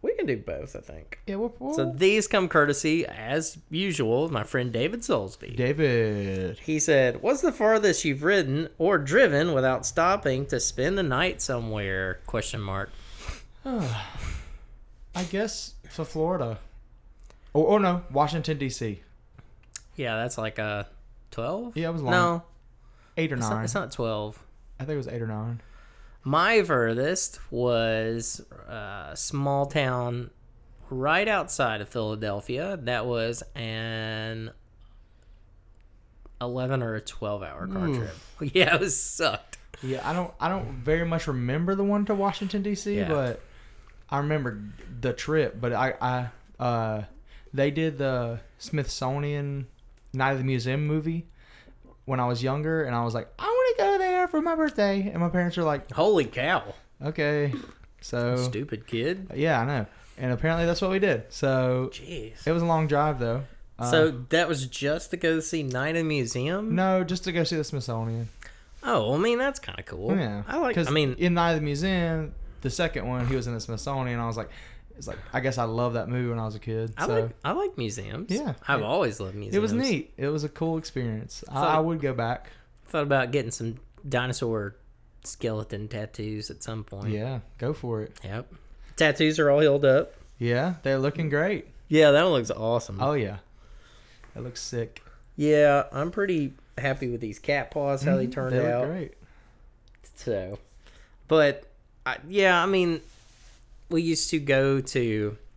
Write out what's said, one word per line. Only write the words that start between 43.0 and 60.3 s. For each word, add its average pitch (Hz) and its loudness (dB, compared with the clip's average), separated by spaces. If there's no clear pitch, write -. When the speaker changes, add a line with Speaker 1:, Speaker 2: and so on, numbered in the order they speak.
Speaker 2:
but 135 0
I 139 -2
remember 143 -2
the 123 0
trip. 151 0
But 120 -2
I, 123 2
I, 123 -4
uh, 113 0
they 139 2
did 156 0
the 123 -2
Smithsonian 143 -4
Night 131 2
of 135 0
the 131 0
Museum 131 0
movie 160 0
when 127 -2
I 123 2
was 120 0
younger, 151 0
and 123 -2
I 117 0
was 113 -2
like, 113 -4
"I - -6
wanna 403 4
go 392 4
there 359 2
for 311 0
my 330 0
birthday." 202 2
And 170 -4
my 175 2
parents 175 0
are 170 0
like, 147 0
Speaker 1:
Holy 170 4
cow. 131 -2
Speaker 2:
"Okay." 147 0
So 120 0
Speaker 1:
Stupid 123 -2
kid. 170 -2
Speaker 2:
Yeah, 143 2
I 117 0
know. 131 0
And 127 -2